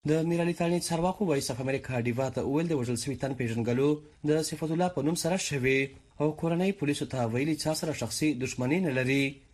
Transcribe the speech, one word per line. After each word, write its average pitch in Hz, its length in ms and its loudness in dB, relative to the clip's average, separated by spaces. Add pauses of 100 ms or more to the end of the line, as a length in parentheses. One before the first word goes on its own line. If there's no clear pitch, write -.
د 160 200 4
میرعلي 170 300 2
تاڼي 175 260 2
چارواکو 175 440 0
وایس 139 240 0
اف 113 100 -6
امریکا 131 420 -2
ډیوا 123 220 0 (100)
ته 120 80 -2
وویل 151 240 0
د 156 100 0
وژل 120 220 -2
سوي 131 220 -4
تن 135 180 -2
پیژنګلو 120 480 2 (420)
د 156 160 2
صفت 156 280 -4
الله 180 200 0
په 139 140 -2
نوم 170 140 0
سره 185 140 2 (100)
شوې 135 320 2 (420)
او 151 80 4 (120)
کورنۍ 175 380 0
پولیسو 143 360 0
ته 123 200 2
ویلي 151 300 0
چا 156 160 0
سره 151 220 -2
شخصي 151 280 0 (140)
دښمني 127 420 0
نه 135 120 0
لري 135 260 2 (300)